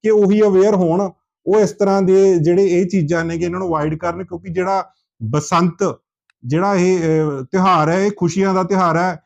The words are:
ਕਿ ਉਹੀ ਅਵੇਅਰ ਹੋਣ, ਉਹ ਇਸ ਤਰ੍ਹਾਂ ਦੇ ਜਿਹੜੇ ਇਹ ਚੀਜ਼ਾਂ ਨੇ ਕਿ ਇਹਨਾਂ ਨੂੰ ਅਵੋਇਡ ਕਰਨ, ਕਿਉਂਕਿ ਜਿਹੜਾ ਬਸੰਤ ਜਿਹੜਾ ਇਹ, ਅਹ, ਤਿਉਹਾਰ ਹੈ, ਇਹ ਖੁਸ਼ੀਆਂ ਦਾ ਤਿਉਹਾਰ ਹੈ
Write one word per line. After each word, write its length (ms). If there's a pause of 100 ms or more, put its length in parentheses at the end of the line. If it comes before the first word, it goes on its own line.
ਕਿ 60
ਉਹੀ 320
ਅਵੇਅਰ 320
ਹੋਣ, 340 (380)
ਉਹ 140
ਇਸ 120
ਤਰ੍ਹਾਂ 300
ਦੇ 360
ਜਿਹੜੇ 320
ਇਹ 160
ਚੀਜ਼ਾਂ 380
ਨੇ 140
ਕਿ 60
ਇਹਨਾਂ 140
ਨੂੰ 100
ਅਵੋਇਡ 260
ਕਰਨ, 300
ਕਿਉਂਕਿ 260
ਜਿਹੜਾ 340 (360)
ਬਸੰਤ 640 (600)
ਜਿਹੜਾ 300
ਇਹ, 240
ਅਹ, 460
ਤਿਉਹਾਰ 440
ਹੈ, 120
ਇਹ 160
ਖੁਸ਼ੀਆਂ 380
ਦਾ 80
ਤਿਉਹਾਰ 340
ਹੈ 300